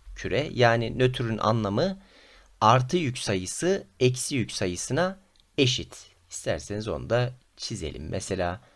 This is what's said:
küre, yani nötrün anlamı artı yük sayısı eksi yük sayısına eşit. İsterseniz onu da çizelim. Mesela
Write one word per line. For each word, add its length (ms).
küre, 360
yani 460
nötrün 400
anlamı 640
artı 360
yük 220
sayısı 680
eksi 360
yük 160
sayısına 680
eşit. 480
İsterseniz 580
onu 220
da 220
çizelim. 520
Mesela 520